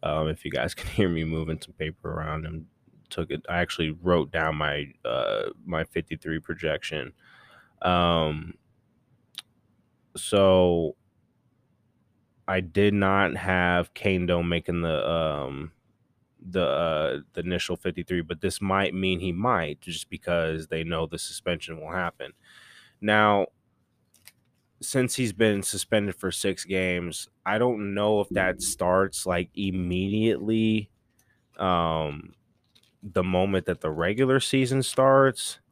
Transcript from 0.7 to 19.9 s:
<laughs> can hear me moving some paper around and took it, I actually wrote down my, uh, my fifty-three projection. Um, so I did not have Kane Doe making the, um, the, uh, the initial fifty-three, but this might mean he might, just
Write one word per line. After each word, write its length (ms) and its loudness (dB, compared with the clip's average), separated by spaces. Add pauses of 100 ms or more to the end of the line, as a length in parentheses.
<laughs> 0 -
can 120 -10
hear 220 2
me 140 -2
moving 360 -4
some 140 -18
paper 380 -8
around 340 -6
and 220 -10 (420)
took 220 -6
it, 180 -6
I 80 0
actually 320 -2
wrote 420 0
down 240 0
my, 360 -4 (120)
uh, 460 -2 (160)
my 180 -2
fifty-three 580 -6
projection. 720 -6 (720)
Um, 720 2 (1600)
so 800 4 (1500)
I 120 2
did 340 2
not 420 4
have 600 0
Kane 320 0
Doe 160 2
making 380 -2
the, 280 0
um, 640 -4 (680)
the, 280 -2
uh, 520 0 (140)
the 80 -6
initial 340 -2
fifty-three, 460 -4
but 200 -8
this 200 -4
might 320 2
mean 260 0
he 120 -4
might, 500 -2
just 300 -12